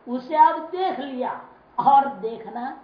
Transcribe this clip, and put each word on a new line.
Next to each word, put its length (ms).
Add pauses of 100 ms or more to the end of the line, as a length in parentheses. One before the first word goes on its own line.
उसे 280
आप 240
देख 380
लिया 460 (340)
और 300
देखना 760